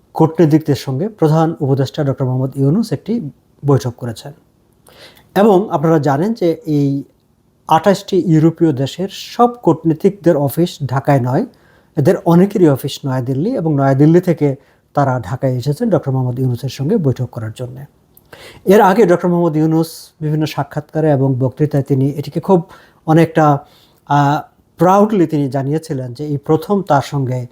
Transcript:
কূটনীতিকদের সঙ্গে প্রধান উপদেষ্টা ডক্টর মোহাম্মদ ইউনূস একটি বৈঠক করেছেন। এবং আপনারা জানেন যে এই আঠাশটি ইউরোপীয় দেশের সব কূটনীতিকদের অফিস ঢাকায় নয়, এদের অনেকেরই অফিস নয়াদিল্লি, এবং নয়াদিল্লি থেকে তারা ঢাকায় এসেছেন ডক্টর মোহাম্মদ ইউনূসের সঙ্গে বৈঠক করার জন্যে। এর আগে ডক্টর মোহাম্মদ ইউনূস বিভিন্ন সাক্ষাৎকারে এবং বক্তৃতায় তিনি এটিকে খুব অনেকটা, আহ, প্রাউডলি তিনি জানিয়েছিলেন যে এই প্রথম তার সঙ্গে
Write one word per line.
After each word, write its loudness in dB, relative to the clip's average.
কূটনীতিকদের 2
সঙ্গে -6
প্রধান 0
উপদেষ্টা -2
ডক্টর -2
মোহাম্মদ -4
ইউনূস 0
একটি -6
বৈঠক 0
করেছেন। -14
এবং 4
আপনারা 0
জানেন -2
যে -2
এই -2
আঠাশটি 2
ইউরোপীয় 2
দেশের -6
সব -2
কূটনীতিকদের 0
অফিস -2
ঢাকায় 0
নয়, -2
এদের 2
অনেকেরই 4
অফিস -4
নয়াদিল্লি, -4
এবং -2
নয়াদিল্লি 4
থেকে -2
তারা 0
ঢাকায় -4
এসেছেন -4
ডক্টর 0
মোহাম্মদ -2
ইউনূসের -4
সঙ্গে -2
বৈঠক -2
করার -10
জন্যে। -14
এর 6
আগে 4
ডক্টর 2
মোহাম্মদ 0
ইউনূস -2
বিভিন্ন -2
সাক্ষাৎকারে -4
এবং 2
বক্তৃতায় -2
তিনি 0
এটিকে -8
খুব 2
অনেকটা, 4
আহ, 0
প্রাউডলি 2
তিনি -2
জানিয়েছিলেন -6
যে -10
এই -4
প্রথম 0
তার 2
সঙ্গে -6